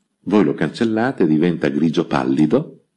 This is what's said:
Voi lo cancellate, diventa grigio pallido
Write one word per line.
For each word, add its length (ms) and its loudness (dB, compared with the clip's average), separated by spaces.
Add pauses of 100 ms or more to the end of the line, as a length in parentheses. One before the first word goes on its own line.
(280)
Voi 160 4
lo 100 2
cancellate, 720 -2
diventa 440 0
grigio 360 0
pallido 920 -2